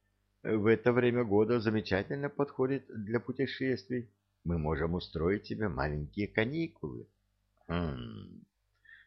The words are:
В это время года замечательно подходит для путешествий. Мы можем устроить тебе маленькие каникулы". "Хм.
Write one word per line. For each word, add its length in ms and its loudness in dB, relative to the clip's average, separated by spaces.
В 240 2
это 260 6
время 300 4
года 360 4
замечательно 680 0
подходит 580 -2
для 320 -4
путешествий. 920 -4
Мы 140 0
можем 360 0
устроить 500 -2
тебе 260 -4
маленькие 580 -4
каникулы". 800 -4
"Хм. 760 -6